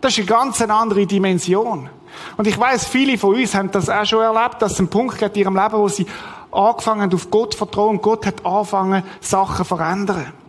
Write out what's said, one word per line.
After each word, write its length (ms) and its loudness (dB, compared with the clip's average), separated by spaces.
Das 100 0
ist 60 -2
eine 100 -2
ganz 340 2
andere 440 2
Dimension. 840 0
Und 100 -2
ich 140 0
weiss, 260 2
viele 320 2
von 180 4
uns 200 0
haben 160 -2
das 180 0
auch 160 0
schon 140 2
erlebt, 420 2
dass 120 0
es 60 -8
einen 100 2
Punkt 280 0
gibt 200 -2
in 60 2
ihrem 120 0
Leben, 220 2
wo 100 4
sie 180 -2
angefangen 520 2
haben, 100 2
auf 180 -2
Gott 220 2
zu 60 -10
vertrauen 360 0
und 60 -2
Gott 240 0
hat 200 -4
angefangen, 580 0
Sachen 440 0
zu 120 -4
verändern. 560 -4